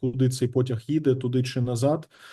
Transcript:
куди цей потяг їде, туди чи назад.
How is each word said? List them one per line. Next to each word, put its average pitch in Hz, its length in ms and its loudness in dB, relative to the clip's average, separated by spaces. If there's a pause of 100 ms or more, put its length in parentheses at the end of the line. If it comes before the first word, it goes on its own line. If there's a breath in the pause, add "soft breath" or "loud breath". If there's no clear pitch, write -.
куди 131 280 0
цей 123 200 0
потяг 127 400 0
їде, 147 260 2
туди 127 280 0
чи 123 180 -4
назад. 123 480 0 (240 loud breath)